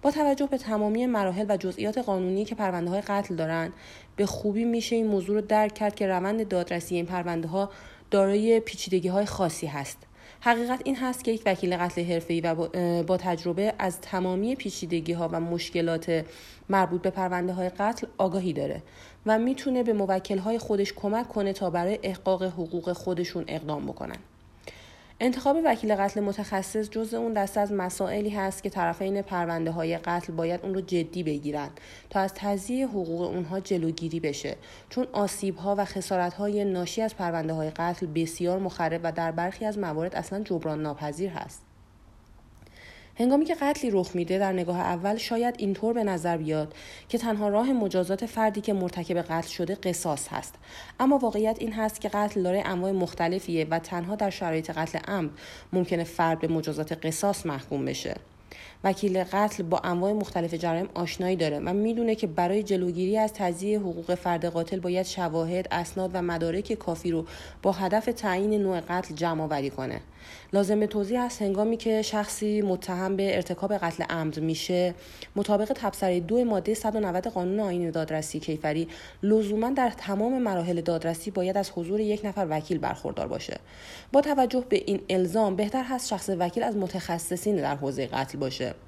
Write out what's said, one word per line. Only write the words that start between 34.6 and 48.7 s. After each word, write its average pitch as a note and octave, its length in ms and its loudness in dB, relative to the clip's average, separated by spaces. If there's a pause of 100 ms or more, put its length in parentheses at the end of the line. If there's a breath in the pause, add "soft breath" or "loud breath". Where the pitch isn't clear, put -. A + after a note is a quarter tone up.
چون B3+ 240 -2
آسیب‌ها G3 640 0
و G3+ 80 2
خسارت‌های F#3+ 800 0
ناشی F3+ 360 0
از A3 140 -2
پرونده‌های D#3+ 540 -2
قتل E3+ 360 -2
بسیار E3 540 0
مخرب E3+ 440 0
و E3 80 0
در E3 200 0
برخی F3 340 -2
از G#3+ 120 -2
موارد E3+ 380 -2
اصلاً G3 240 -4
جبران D#3+ 420 -2
ناپذیر D3+ 480 -4
هست. - 320 -10 (1600 loud breath)
هنگامی C4+ 260 6
که E4 100 0
قتلی C#4+ 360 0
رخ F#3 240 2
می‌ده، F3+ 240 2
در G3 140 2
نگاه F3 260 0
اول F3+ 380 0
شاید A#3+ 400 0
اینطور G#3 360 0
به A#3 100 0
نظر E3+ 340 0
بیاد D#3 360 -2 (360 loud breath)
که A#3+ 80 0
تنها G#3+ 320 2
راه A#3 240 4
مجازات F#3+ 520 2
فردی A3 360 2
که G#3 120 0